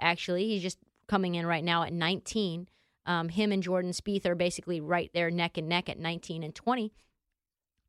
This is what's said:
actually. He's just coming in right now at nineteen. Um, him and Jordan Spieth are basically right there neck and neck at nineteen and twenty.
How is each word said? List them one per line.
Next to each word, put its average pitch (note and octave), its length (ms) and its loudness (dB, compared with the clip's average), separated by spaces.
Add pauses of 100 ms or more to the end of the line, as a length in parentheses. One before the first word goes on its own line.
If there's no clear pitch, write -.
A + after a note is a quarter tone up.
actually. F3 480 0
He's G3+ 140 0
just F3+ 160 -4 (280)
coming F#3 300 2
in E3+ 100 -2
right E3 160 2
now E3+ 220 2
at - 80 -4
nineteen. F3 760 -2 (400)
Um, E3+ 200 0
him G3+ 240 2
and G3 100 2
Jordan F3+ 300 0
Spieth G3 340 -2
are F3 80 4
basically F3 460 0
right E3 340 0
there E3+ 160 2
neck E3+ 260 0
and D#3+ 120 -2
neck F3 200 0
at - 80 -6
nineteen E3 460 -6
and D3+ 100 -8
twenty. A#3 400 -2 (960)